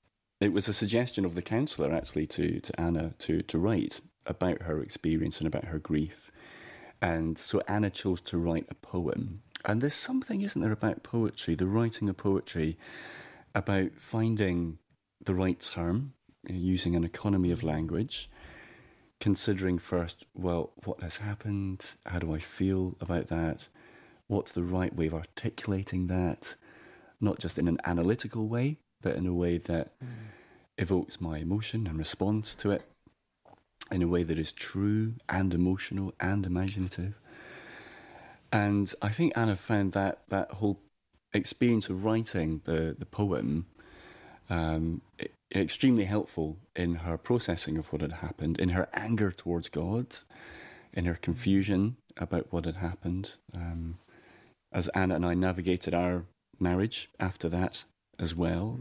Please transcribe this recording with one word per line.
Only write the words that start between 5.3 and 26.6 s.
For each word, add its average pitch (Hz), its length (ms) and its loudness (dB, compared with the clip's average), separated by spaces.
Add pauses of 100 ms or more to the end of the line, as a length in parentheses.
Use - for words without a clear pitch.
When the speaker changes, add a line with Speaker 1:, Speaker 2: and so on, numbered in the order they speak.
Speaker 1:
and 80 80 0
about - 180 -2
her 82 140 -4
grief. - 520 -2 (680)
And 82 360 0
so - 300 0
Anna 104 220 2
chose 92 320 -2
to - 160 -4
write 85 320 2
a - 60 -12
poem. 90 680 -4 (240)
And 110 160 2
there's 147 120 0
something, 254 480 -2
isn't 196 200 0
there, 107 100 2
about 107 320 0
poetry, 110 520 0
the 90 120 2
writing 110 420 2
of 90 80 -4
poetry, 85 600 0 (760)
about 98 440 2
finding 98 840 0 (440)
the 98 100 0
right 92 260 2
term, 101 540 -2 (360)
using 90 480 2
an 85 80 2
economy 92 460 2
of 82 120 -2
language, 80 680 -2 (920)
considering 95 580 2
first, 85 540 -4
well, 87 380 -2 (120)
what - 180 -6
has 82 160 -8
happened? 101 680 -4 (200)
How 90 140 -2
do 82 160 -2
I 78 40 -2
feel 92 600 0
about 85 280 -2
that? 82 400 -2 (600)
What's - 240 0
the 87 120 -2
right 90 300 0
way 80 140 0
of 80 60 -2
articulating 95 960 -4
that? 92 480 0 (680)